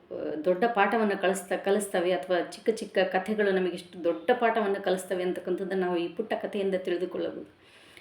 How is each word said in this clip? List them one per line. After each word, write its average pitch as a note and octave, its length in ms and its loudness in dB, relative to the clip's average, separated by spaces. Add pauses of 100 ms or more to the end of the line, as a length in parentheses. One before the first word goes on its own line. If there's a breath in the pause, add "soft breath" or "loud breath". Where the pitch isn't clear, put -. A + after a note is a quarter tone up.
(120)
ಆ, - 20 -8 (300)
ದೊಡ್ಡ F3+ 200 2
ಪಾಠವನ್ನು G#3+ 580 2
ಕಲಿಸ್ತಾ, F#3+ 340 0
ಕಲಿಸ್ತವೆ, G3 560 0
ಅಥವಾ F#3 280 2
ಚಿಕ್ಕ - 300 -2
ಚಿಕ್ಕ A3 280 -2
ಕಥೆಗಳು G3 520 2
ನಮಗೆ F#3 240 2
ಎಷ್ಟು F3+ 300 -12
ದೊಡ್ಡ E3+ 260 0
ಪಾಠವನ್ನು A3 520 2
ಕಲಿಸ್ತವೆ F#3 400 -2
ಅಂತಕ್ಕಂಥದ್ದನ್ನು F3+ 640 -2
ನಾವು F3+ 100 0
ಈ E3+ 120 -2
ಪುಟ್ಟ G#3+ 260 -4
ಕಥೆಯಿಂದ G3 400 -2
ತಿಳಿದುಕೊಳ್ಳಬಹುದು. F3+ 840 -4 (420 loud breath)